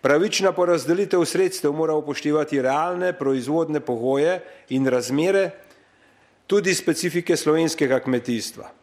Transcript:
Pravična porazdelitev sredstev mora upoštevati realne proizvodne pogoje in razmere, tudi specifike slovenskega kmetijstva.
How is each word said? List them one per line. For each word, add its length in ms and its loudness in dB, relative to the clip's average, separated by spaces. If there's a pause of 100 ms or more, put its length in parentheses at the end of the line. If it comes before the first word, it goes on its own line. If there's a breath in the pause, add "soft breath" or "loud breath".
Pravična 520 2
porazdelitev 720 0
sredstev 480 0
mora 220 -2
upoštevati 680 -2
realne 500 0
proizvodne 680 0
pogoje 600 0 (300 loud breath)
in 160 0
razmere, 640 2 (960 soft breath)
tudi 280 2
specifike 640 0
slovenskega 640 2
kmetijstva. 720 -4 (120)